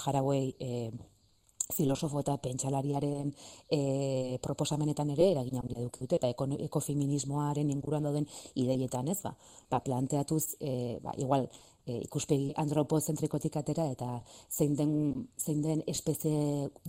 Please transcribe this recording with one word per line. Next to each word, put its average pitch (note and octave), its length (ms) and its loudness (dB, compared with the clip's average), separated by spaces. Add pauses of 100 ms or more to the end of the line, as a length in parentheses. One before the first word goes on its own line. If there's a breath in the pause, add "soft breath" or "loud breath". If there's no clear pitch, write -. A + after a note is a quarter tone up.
Haraway, C3+ 560 2
e, A#2+ 320 -4 (800)
filosofo C#3+ 540 0
eta C#3+ 180 0
pentsalariaren, C#3+ 880 -2 (400 loud breath)
e, C3+ 720 0
proposamenetan D3 720 0
ere D#3+ 220 6
eragin B2+ 260 -2
handia A#2+ 220 -4
eduki B2 240 -6
dute, F3 100 4
eta B2+ 160 2
eko-, C3+ 160 0 (160)
ekofeminismoaren C#3+ 1040 0
inguruan D3 400 0
dauden D3 160 2 (300 loud breath)
ideietan, C3 580 2
ez? - 80 -4
Ba, - 140 -6 (340 loud breath)
ba, B2 160 0
planteatuz, C3+ 760 0
e, B2 440 -2
ba, - 180 -6
igual, C3+ 240 4 (400 loud breath)
e, A#2+ 220 -4
ikuspegi C#3 500 0
antropozentrikotik D3+ 1040 0
atera D3+ 320 0
eta B2 160 -6 (400 loud breath)
zein D3 260 2
den, D3 200 2 (420)
zein D3+ 240 0
den D#3 240 0
espezie D3 840 0 (180)